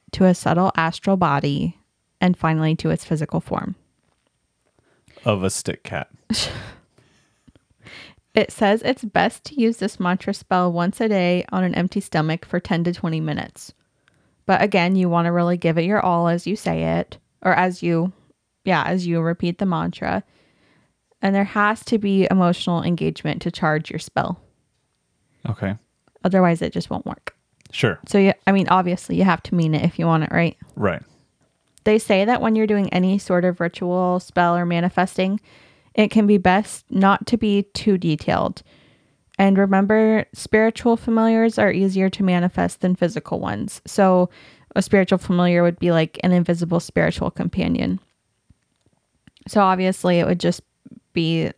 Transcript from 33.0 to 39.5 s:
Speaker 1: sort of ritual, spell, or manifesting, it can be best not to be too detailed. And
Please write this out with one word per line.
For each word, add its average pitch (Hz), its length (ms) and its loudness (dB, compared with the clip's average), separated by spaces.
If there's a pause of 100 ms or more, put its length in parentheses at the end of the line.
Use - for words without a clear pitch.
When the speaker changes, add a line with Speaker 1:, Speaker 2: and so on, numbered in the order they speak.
Speaker 1:
sort 180 260 0
of 180 140 0
ritual, 180 600 -2
spell, 175 380 0
or 175 80 -2
manifesting, 180 720 -2 (540)
it 214 160 2
can 220 160 2
be 208 140 6
best 185 500 0
not 196 380 2
to 240 100 0
be 202 260 0 (100)
too 196 260 0
detailed. - 640 -2 (720)
And 196 220 4